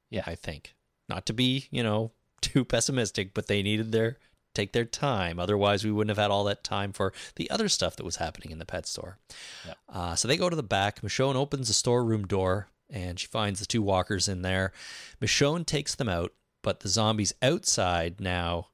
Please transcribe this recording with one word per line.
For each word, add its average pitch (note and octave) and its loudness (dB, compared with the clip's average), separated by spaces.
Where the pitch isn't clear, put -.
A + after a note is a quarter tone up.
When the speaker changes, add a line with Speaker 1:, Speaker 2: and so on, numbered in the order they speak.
Speaker 1:
Yeah. G2+ -4
Speaker 2:
I E2 -6
think. - -12
Not - -6
to A#2 -2
be, B2+ 0
you B2 -2
know, A2 0
<laughs> - -20
too - 2
pessimistic, A#2 0
but G#2+ -2
they G#2 4
needed G#2+ 0
their, A2+ 2
take G2+ -2
their A#2+ 2
time. F#2+ 0
Otherwise, G2+ 2
we G#2+ 0
wouldn't G#2 2
have G#2 2
had G#2 2
all G2+ 2
that G2+ 0
time G2 -2
for F#2+ 0
the - -6
other G#3 0
stuff - 0
that - -10
was E2+ -6
happening D#2+ -6
in D#2+ -10
the E2 -10
pet E2+ -8
store. - -10
Speaker 1:
Yeah. - -12
Speaker 2:
Uh, F2 -4
so - 0
they C#3 4
go F3+ 2
to E3+ 0
the D3+ -2
back. G2+ 0
Michonne C3 2
opens C3+ -2
the G#2 2
storeroom A2+ 2
door, F#2+ 2
and F2+ -8
she - -8
finds G#2 -2
the G#2 -4
two A2+ 2
walkers F#2+ 2
in F2+ -2
there. F#2+ 2
Michonne D3 2
takes D3 -2
them B2+ -2
out, F2 0
but - -2
the G2+ -4
zombies G#2+ 2
outside F2 2
now F2 -2